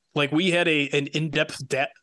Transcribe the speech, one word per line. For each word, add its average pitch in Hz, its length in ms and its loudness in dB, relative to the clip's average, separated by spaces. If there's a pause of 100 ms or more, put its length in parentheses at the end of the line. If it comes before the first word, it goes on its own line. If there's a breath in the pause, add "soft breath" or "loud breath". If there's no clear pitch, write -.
(140)
Like, 147 180 0
we 175 180 2
had 175 180 2
a, 147 220 2
an 143 180 0
in-depth 151 600 -2
de-, 135 200 -2 (140)